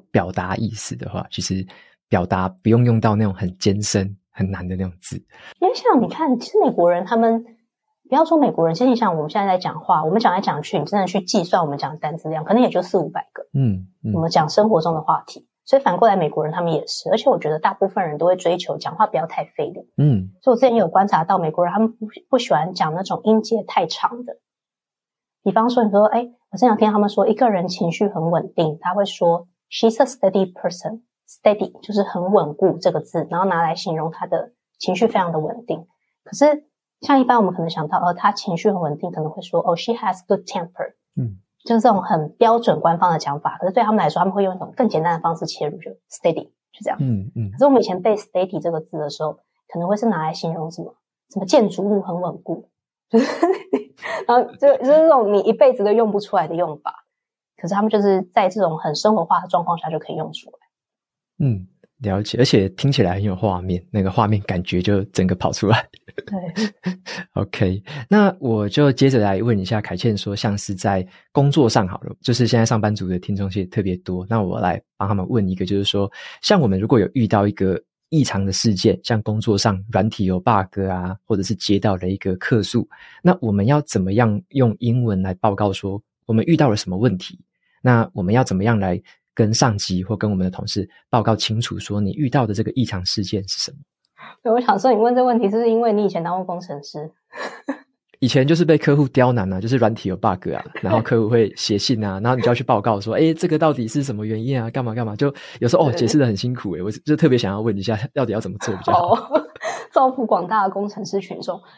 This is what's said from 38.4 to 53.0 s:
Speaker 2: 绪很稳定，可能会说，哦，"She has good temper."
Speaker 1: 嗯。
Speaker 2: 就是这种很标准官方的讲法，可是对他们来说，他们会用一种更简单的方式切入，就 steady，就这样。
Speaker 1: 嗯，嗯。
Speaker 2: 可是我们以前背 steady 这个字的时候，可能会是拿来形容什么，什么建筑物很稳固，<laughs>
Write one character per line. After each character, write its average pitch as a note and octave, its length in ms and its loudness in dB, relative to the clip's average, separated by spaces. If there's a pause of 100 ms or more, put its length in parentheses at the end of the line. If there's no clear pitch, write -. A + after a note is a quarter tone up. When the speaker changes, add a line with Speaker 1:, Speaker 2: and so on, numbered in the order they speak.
Speaker 2:
绪 G#3 140 0
很 F#3+ 100 -2
稳 D3 200 -4
定， F3+ 100 -8
可 F3 120 -10
能 D#3 100 -6
会 F#3+ 100 -14
说， E3+ 200 -2
哦， F3 140 0
"She A3+ 180 -4
has G3 340 -4
good F#3+ 140 0
temper." - 520 -10 (220)
Speaker 1:
嗯。 A2+ 240 -6 (260)
Speaker 2:
就 A#3 80 0
是 A3+ 80 4
这 A#3+ 80 6
种 G3 140 2
很 D#3 340 -2
标 A#3 220 4
准 - 200 2
官 E3 200 2
方 F3 120 2
的 D#3+ 60 0
讲 C#3+ 220 -6
法， - 180 -6
可 - 80 -6
是 F#3+ 80 -2
对 A#3+ 100 2
他 G#3+ 80 0
们 A3 60 2
来 E3+ 100 2
说， D#3 120 -2
他 F3 60 2
们 F#3+ 60 -2
会 G3 120 0
用 F#3 120 -2
一 F#3 40 -14
种 - 180 -12
更 A#3+ 100 2
简 D#3+ 140 0
单 E3 140 0
的 E3 40 -4
方 E3 160 -2
式 E3+ 120 -8
切 D#3 200 -8
入， D#3 120 -10
就 - 100 -16 (220)
steady， D#3+ 320 -2
就 - 400 -20
这 B2+ 80 -4
样。 - 100 -6
Speaker 1:
嗯， A2+ 340 -2
嗯。 G#2+ 140 -6
Speaker 2:
可 A2 80 -14
是 B3+ 80 4
我 C#4+ 60 6
们 A#3+ 100 6
以 - 20 2
前 - 200 -4
背 G#3+ 120 2
steady F#3 460 -4
这 E3+ 80 -2
个 D#3+ 100 -2
字 D#3+ 200 -12
的 D3 100 -6
时 D#3 140 -10
候， D3+ 160 -8 (340)
可 E3+ 60 -6
能 F3 80 -4
会 G#3 100 0
是 A#3 80 -2
拿 F3+ 160 0
来 D#3 100 -4
形 E3 220 -6
容 E3 160 -8
什 E3 140 -14
么， - 120 -18 (380)
什 G3 60 -4
么 G3 80 -6
建 A3+ 200 4
筑 G3 160 -6
物 G3+ 200 0
很 F3 180 -6
稳 E3+ 220 -8
固， - 260 -10 (200)
<laughs> - 200 -20